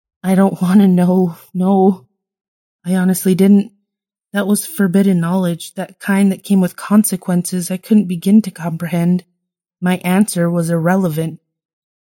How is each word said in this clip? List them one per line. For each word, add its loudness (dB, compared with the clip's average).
"I 0
don't 2
want 4
to 4
know, 2
no." 0
I -2
honestly 0
didn't. 4
That -4
was -2
forbidden 0
knowledge, -4
that -14
kind 0
that -8
came 0
with -2
consequences -2
I -6
couldn't 0
begin 2
to -8
comprehend. -4
My -2
answer 0
was -4
irrelevant. -2